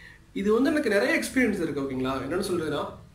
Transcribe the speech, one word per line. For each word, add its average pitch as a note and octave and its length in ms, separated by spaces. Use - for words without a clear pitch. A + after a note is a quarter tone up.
இது G3 200
வந்து C4+ 180
எனக்கு D4 200
நிறைய B3+ 280
experience G#3+ 420
இருக்கு, C#3+ 200
ஓகேங்களா? C3 340
என்னன்னு D#3 360
சொல்றதுன்னா, D#3+ 340